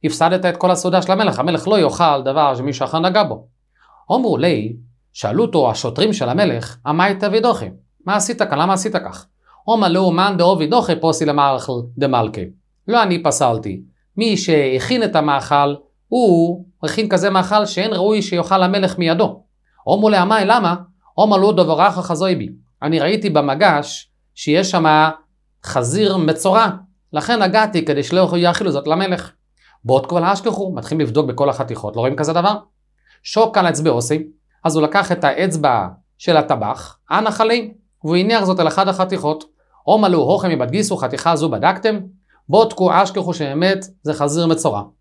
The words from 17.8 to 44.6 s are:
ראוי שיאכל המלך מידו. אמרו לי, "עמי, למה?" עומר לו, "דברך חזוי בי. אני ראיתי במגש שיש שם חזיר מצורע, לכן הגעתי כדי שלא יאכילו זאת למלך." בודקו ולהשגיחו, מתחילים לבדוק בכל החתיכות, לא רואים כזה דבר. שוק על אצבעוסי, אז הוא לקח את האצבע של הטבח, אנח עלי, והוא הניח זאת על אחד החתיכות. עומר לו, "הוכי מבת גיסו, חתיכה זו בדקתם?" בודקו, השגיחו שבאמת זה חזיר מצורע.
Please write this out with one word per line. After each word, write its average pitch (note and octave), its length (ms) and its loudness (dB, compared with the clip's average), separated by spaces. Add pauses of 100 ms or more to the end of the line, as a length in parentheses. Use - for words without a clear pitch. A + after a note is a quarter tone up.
ראוי G3+ 300 0
שיאכל F#3 400 0
המלך F#3+ 360 0
מידו. E3+ 440 0 (460)
אמרו G#3 200 4
לי, G#3 80 4
"עמי, F#3+ 180 2 (120)
למה?" G3+ 280 2 (400)
עומר G#3 220 4
לו, G3 160 4
"דברך E3+ 420 2
חזוי F3+ 400 -2
בי. A#2 140 -6 (340)
אני D#3 180 0
ראיתי G#3 300 0
במגש D3 800 0 (240)
שיש F#3 360 0
שם F3+ 140 0 (800)
חזיר F#3 520 0
מצורע, F#3 520 2 (440)
לכן G#3 300 -2
הגעתי G3 420 0
כדי C#3+ 180 -2
שלא F3+ 340 0
יאכילו F3 340 0
זאת C#3 180 -4
למלך." F3+ 440 -2 (520)
בודקו C3 300 0
ולהשגיחו, F#3+ 600 -2
מתחילים D3+ 260 -4
לבדוק C#3+ 260 0
בכל B2+ 220 0
החתיכות, A#2+ 480 -6
לא A#2 40 -4
רואים C3+ 160 0
כזה D3+ 160 -2
דבר. F3 220 0 (680)
שוק A3 360 0
על F3+ 100 2
אצבעוסי, D3 580 0 (380)
אז D#3+ 120 0
הוא D#3+ 60 4
לקח F3+ 300 0
את E3+ 120 -4
האצבע D3 640 0 (320)
של E3+ 180 2
הטבח, C3 600 -2 (120)
אנח G#3+ 300 0
עלי, A3 340 0 (300)
והוא D#3+ 120 0
הניח G#3 280 2
זאת F#3 160 0
על E3 80 2
אחד F#3+ 200 0
החתיכות. F#3 560 -4 (400)
עומר G#3 240 4
לו, F3 100 2
"הוכי E3+ 360 2
מבת B2 160 -2
גיסו, G3 260 -2
חתיכה C3+ 400 -2
זו D3+ 120 -2
בדקתם?" F#3 500 -2 (500)
בודקו, F#3+ 440 2
השגיחו F3+ 420 0
שבאמת D#3+ 500 -2 (180)
זה D3 120 -4
חזיר D3+ 320 0
מצורע. D3+ 360 0 (180)